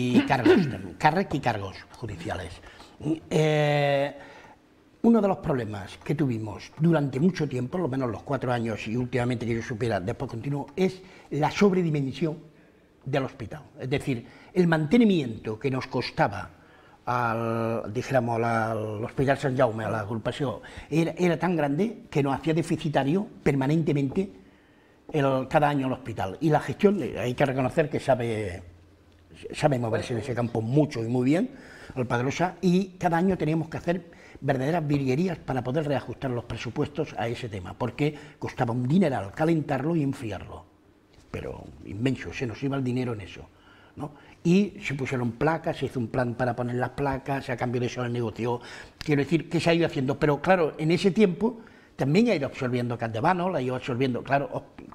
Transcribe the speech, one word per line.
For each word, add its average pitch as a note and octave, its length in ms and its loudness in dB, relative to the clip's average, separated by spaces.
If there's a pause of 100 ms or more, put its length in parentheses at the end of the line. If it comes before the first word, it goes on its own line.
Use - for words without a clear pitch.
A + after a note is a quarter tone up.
(280)
càrrecs F#3 440 6
també, F#2+ 220 -10 (120)
càrrec E3 300 2
i C#3+ 80 -2
càrrecs G2+ 400 -2 (160)
judicials. F2+ 600 -8 (720)
Eh, D3 840 4 (880)
uno A#3 180 6
de G3+ 60 2
los F#3+ 100 0
problemes G#2 680 -4
que - 120 -2
tuvimos A2 640 -4
durante C#3+ 400 4
mucho D#3+ 300 2
tiempo, B2 240 -4
por F#3 80 -4
lo E3 60 0
menos C3 240 -2
los F#2+ 120 -8
cuatro C3 280 -2
años A2+ 360 -2
y A2 80 -4
últimamente B2 500 -2
que A#2 100 -2
yo A#2 60 -2
supiera, A2 380 -2
después A#2 300 -6
continuó, C#3 460 -6
es F#3 260 0 (300)
la D3 200 2
sobredimensión E3 840 2 (680)
del C3+ 200 -2
hospital. - 400 -10 (160)
Es B2+ 100 -8
decir, C3+ 360 -2 (280)
el F3+ 140 4
mantenimiento D#3 920 2
que C3+ 120 -2
nos C3 160 -2
costaba G2 600 -2 (560)
al, A2+ 840 -2
dijéramos, A#2 460 0
al, A2+ 80 0
al A2 580 -2
Hospital C3 340 0
San C3 200 0
Jaume, A2+ 280 2
a G#2 40 0
la A2 120 0
agrupación, A#2 540 -4 (340)
era, D#3+ 280 2
era F3 220 4
tan F3 160 0
grande D3+ 540 0
que - 120 2
nos C#3 140 2
hacía D#3 180 0
deficitario D#3 720 0 (140)
permanentemente C#3+ 880 2 (800)
el, C3+ 380 2
cada D3 200 4
año C#3 180 0
el B2+ 60 0
hospital. F#2+ 480 -6
Y E3 80 2
la D3 100 6
gestión, G3 420 2
eh, A#2 180 -4
hay A#2+ 140 -2
que C#3 120 2
reconocer C3 440 0
que - 100 -4
sabe, A2 640 0 (880)
sabe C#3+ 280 2
moverse A2+ 340 -2
en A2+ 60 -2
ese A#2 160 -4
campo A#2 260 0
mucho B2+ 420 2
y A2+ 40 -4
muy B2 180 2
bien, F3 240 2 (460)
el B2+ 100 -2
Padrosa, C3+ 560 0
y F#3 280 4 (100)
cada E3+ 180 2
año F#3 200 4
teníamos D#3 300 0
que - 100 -8
hacer F3 340 -4 (280)
verdaderas C#3 480 0
virguerías C#3+ 520 0
para C3 240 -4
poder C#3 220 -2
reajustar C3 460 -4
los A#2 140 -4
presupuestos B2 720 -4
a G#2+ 100 -2
ese A#2 220 -6
tema, F#2+ 280 -10
porque C#3+ 380 -2 (240)
costaba A#2 320 -2
un B2 160 0
dineral B2+ 460 2
calentarlo D#3 600 0
y D#3+ 80 2
enfriarlo, G2+ 600 -6 (640)
pero - 340 -10 (220)
inmenso, A2 460 -2
se B2+ 160 -6
nos A2+ 160 -8
iba C#3 140 -2
el C3+ 60 -2
dinero B2 300 -2
en G#2+ 80 -8
eso, E2 260 -16 (500)
¿no? D3 160 -10 (300)
Y F#3 380 4
se - 140 -6
pusieron B2 380 -2
placas, D#3 440 0
se C#3+ 100 -2
hizo C3 120 -6
un A#2 80 -2
plan B2 260 -2
para A#2+ 220 -2
poner A#2+ 220 -4
las B2 140 -2
placas, C3+ 600 -4
a A#2+ 60 -2
cambio B2 240 -2
de B2 60 0
eso B2 160 -6
el A#2+ 100 -4
negocio, A#2+ 480 -4 (360)
quiero C#3+ 240 2
decir D3 280 0
que E3+ 100 0
se E3+ 100 2
ha E3+ 40 6
ido E3+ 120 4
haciendo, C#3 320 -2
pero C#3+ 240 2
claro, F3 380 4
en D#3 120 0
ese F3+ 200 4
tiempo G#3 480 2 (380)
también E3+ 320 4
ha G3+ 60 4
ido C#3 120 -2
absorbiendo A#2+ 500 -2
Caddevànol, E3 600 0
ha C#3 40 0
ido B2+ 140 -2
absorbiendo, B2 480 -2
claro, C#3 280 0
op-, - 300 -10 (140)